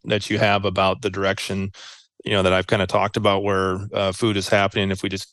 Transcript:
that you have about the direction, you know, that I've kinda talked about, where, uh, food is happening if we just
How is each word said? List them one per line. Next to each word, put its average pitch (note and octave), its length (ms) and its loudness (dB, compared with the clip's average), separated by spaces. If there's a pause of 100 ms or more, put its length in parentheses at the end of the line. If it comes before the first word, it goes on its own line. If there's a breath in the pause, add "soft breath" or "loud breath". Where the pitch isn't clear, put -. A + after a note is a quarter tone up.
that G#2 260 -2
you G#2 80 0
have G2+ 280 2
about F#2+ 360 0
the G#2 80 -2
direction, G2 600 -4 (540 loud breath)
you - 80 -2
know, G2 100 4
that F#2 80 4
I've F#2 160 2
kinda G2+ 180 2
talked G2+ 300 0
about, G2+ 260 2
where, F#2+ 520 0
uh, G2 180 0
food G#2+ 240 0
is F#2+ 140 -4
happening G2+ 420 2
if F#2 100 -4
we G2+ 60 -2
just F#2+ 260 -8